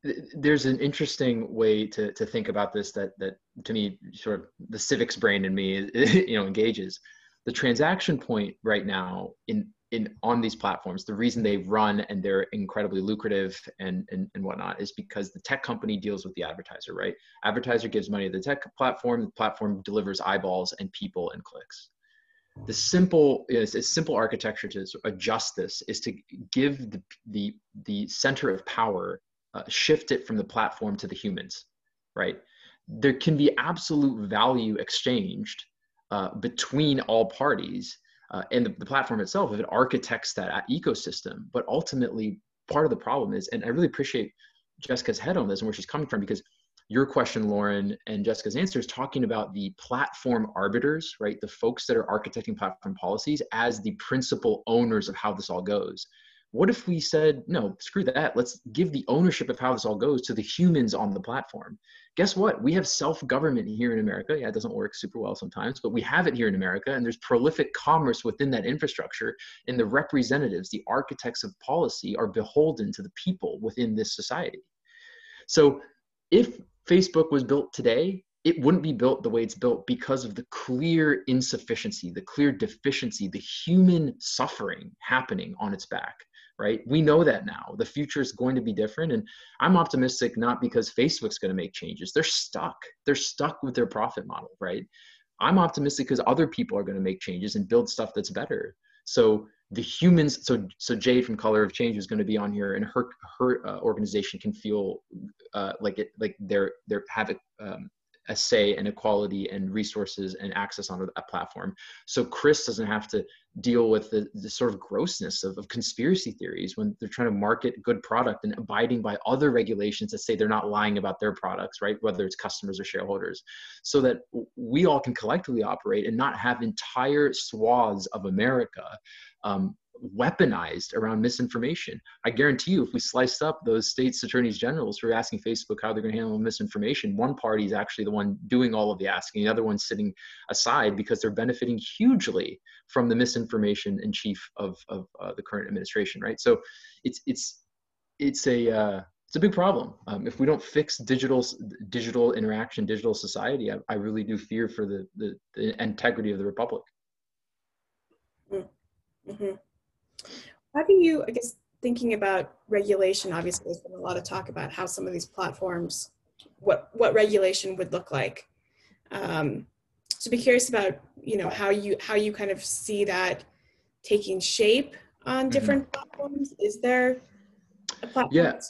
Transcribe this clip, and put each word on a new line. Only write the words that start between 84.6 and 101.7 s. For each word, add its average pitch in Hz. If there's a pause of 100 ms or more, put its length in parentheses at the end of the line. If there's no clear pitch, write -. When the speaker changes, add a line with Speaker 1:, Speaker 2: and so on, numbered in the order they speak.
Speaker 1:
happening 98
on 98
its 95
back, - (440)
right? 107
We 151
know 151
that 101
now. -
The 113
future 143
is 123
going 131
to 123
be 110
different, 156
and 113 (380)
I'm 180
optimistic 127
not 120
because 117
Facebook's 117
gonna 95
make 92
changes. 87
They're 160
stuck. - (280)
They're 139
stuck -
with 127
their 120
profit -
model, -
right? - (540)
I'm 170
optimistic 143
'cause 127
other 151
people 101
are 101
gonna 98
make 95
changes 95
and 98
build 117
stuff 110
that's 104
better. - (300)
So 107 (240)
the 110
humans, 160
so, 110 (120)
so 120
Jade 123
from 113
Color 107
of 98